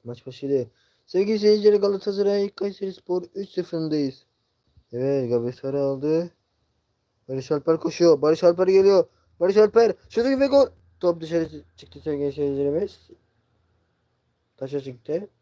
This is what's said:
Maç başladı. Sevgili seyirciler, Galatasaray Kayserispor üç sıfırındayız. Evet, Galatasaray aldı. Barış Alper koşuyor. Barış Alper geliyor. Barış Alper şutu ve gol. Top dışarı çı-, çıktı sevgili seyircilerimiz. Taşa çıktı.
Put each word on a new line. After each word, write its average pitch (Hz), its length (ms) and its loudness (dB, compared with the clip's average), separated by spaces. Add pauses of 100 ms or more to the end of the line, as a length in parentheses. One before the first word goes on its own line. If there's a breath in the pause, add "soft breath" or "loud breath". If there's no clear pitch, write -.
Maç 120 220 -16
başladı. 131 440 -4 (360)
Sevgili 202 320 -2
seyirciler, 208 360 4
Galatasaray 202 760 -2
Kayserispor 190 720 -8 (120)
üç 196 160 -10
sıfırındayız. 156 760 -4 (680)
Evet, 131 380 -2
Galatasaray 123 500 -4
aldı. 151 500 -2 (1000)
Barış 131 240 -6
Alper 160 280 0
koşuyor. 165 420 2
Barış 160 220 0
Alper 175 220 4
geliyor. 190 420 4 (320)
Barış 185 160 2
Alper 214 380 4 (140)
şutu 262 320 0
ve 277 60 4
gol. 269 200 4 (340)
Top 170 200 0
dışarı 165 240 -2
çı-, 151 200 -14 (120)
çıktı - 240 -20
sevgili 143 320 -4
seyircilerimiz. 143 800 -4 (1500)
Taşa 135 240 -8
çıktı. 147 480 -10 (140)